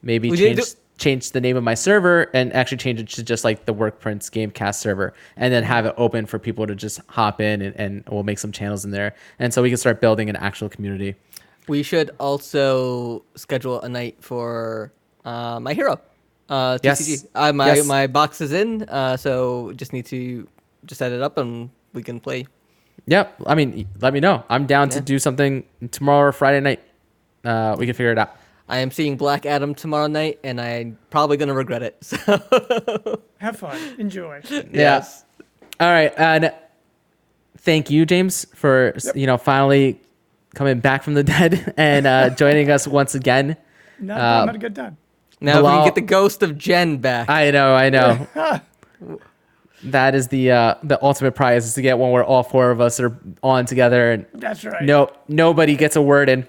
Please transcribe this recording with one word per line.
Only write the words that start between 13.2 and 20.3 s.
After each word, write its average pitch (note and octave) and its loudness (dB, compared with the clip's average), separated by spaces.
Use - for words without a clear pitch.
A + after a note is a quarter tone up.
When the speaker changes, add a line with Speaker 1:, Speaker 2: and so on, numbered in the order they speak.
Speaker 2:
schedule B2+ -6
a B2 -12
night A#2+ -10
for, A#2 -8
uh, A#2 -10
My B2+ -6
Hero, G#3+ -2
uh, B2+ -2
T C3+ 2
C D3 -6
G. D#3 -6
Speaker 1:
Yes. C#3 -8
Speaker 2:
Uh, D3 2
my, C#3+ 4
Speaker 1:
Yes. D3 2
Speaker 2:
my C#3 2
box D3 0
is C#3+ -6
in, G#3+ -2
uh, C3 -4
so B2 -4
just B2+ -16
need B2 -8
to B2 -12